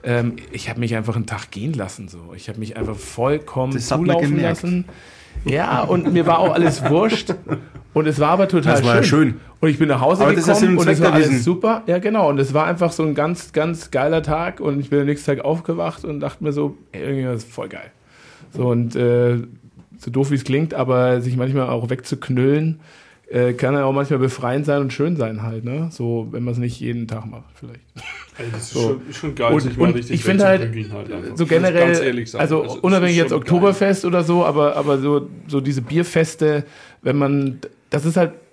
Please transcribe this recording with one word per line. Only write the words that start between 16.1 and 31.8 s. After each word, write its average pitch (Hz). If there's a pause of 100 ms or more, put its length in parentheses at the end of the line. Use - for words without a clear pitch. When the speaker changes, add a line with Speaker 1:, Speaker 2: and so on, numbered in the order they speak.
Speaker 1:
dachte 143
mir 151
so, 147 (160)
ey, 175
irgendwie 131
ist 113
voll 110
geil. 104 (640)
So, 123
und, 120
äh, 120 (600)
so -
doof 135
wie 147
es 131
klingt, 147
aber 127
sich 127
manchmal 131
auch 120
wegzuknüllen, 135 (500)
äh, 123
kann 127
ja 139
auch 135
manchmal 139
befreiend 127
sein 143
und 135
schön 160
sein 110
halt, 113
ne? 147
So, 117
wenn 113
man's 120
nicht 120
jeden 120
Tag 113
macht, 117 (100)
vielleicht. 117 (580)
Speaker 3:
Also 117
das 113
ist -
Speaker 1:
So. 117
Speaker 3:
schon, 123 (100)
ist -
schon 147
geil, 196
Speaker 1:
Und, 151
Speaker 3:
sich 123
mal 165
Speaker 1:
und 160
Speaker 3:
richtig 120
Speaker 1:
ich -
finde 196
halt, 190
Speaker 3:
wegzuknüllen 113
halt 101
einfach. -
Speaker 1:
so 87
Speaker 3:
Das -
muss 165
ich 160
Speaker 1:
generell, 170